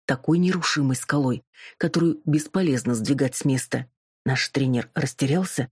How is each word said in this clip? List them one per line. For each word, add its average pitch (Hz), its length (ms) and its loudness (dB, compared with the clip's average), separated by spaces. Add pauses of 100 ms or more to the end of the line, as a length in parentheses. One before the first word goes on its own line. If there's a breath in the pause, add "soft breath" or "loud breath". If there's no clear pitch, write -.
такой 143 320 0
нерушимой 165 580 2
скалой, 131 480 -2 (340 loud breath)
которую 165 460 2
бесполезно 147 680 0
сдвигать 131 420 0
с - 80 -4
места. 131 420 -2 (380)
Наш 131 240 -2
тренер 127 460 0
растерялся, 147 760 -2